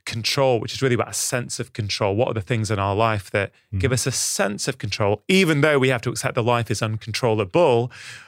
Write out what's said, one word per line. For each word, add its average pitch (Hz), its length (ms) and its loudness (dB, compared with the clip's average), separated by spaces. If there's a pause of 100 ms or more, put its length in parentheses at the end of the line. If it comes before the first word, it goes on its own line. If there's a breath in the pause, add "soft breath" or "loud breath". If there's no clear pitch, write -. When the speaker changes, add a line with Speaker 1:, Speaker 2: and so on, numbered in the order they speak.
Speaker 1:
control, 120 560 0
which 110 120 -8
is - 100 -10
really 127 120 2
about 110 160 0
a 104 40 -10
sense - 440 -4
of - 140 -10
control. 101 420 -2
What 120 140 2
are - 60 -4
the 110 60 -2
things 110 300 -2
in 107 80 0
our 98 160 0
life 107 380 0
that 101 180 -2
Speaker 2:
Mm-hmm. - 280 -8
Speaker 1:
give 120 120 2
us 127 160 0
a 131 60 -2
sense - 560 -2
of 131 100 -6
control, 104 480 -2
even 165 360 4
though 147 180 4
we 131 80 4
have 127 140 2
to 127 80 -4
accept - 260 -4
that 123 60 2
life 117 280 2
is 110 100 -2
uncontrollable? 117 1080 2 (380 loud breath)